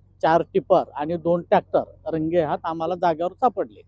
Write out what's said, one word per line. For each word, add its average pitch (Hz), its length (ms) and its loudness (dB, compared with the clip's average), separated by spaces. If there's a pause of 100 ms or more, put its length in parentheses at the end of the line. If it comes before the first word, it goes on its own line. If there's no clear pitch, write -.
(220)
चार 165 200 4 (120)
टिपर 180 280 2 (120)
आणि 151 220 -6
दोन 170 260 -2
ट्रॅक्टर 170 400 0 (240)
रंगे 160 340 -2
हात 151 240 -2
आम्हाला 165 300 -4
जागेवर 170 380 -2
सापडले. 185 560 -4